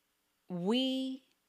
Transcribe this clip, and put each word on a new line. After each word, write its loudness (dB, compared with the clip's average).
we 0